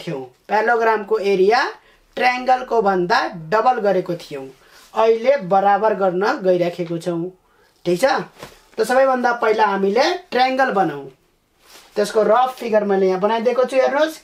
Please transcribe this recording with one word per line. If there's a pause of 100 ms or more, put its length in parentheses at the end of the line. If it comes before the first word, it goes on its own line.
थियौं। (220)
parallelogram
को
area (580)
ट्रायङ्गलको
भन्दा (280)
डबल
गरेको
थियौँ, (460)
अहिले (100)
बराबर
गर्न (200)
गइराखेको
छौँ। (540)
ठिक
छ, (720)
त
सबैभन्दा
पहिला
हामीले (240)
ट्रायङ्गल
बनाऊ। (880)
त्यसको
रफ
फिगर
मैले
यहाँ
बनाइदिएको
छु,
हेर्नुहोस्,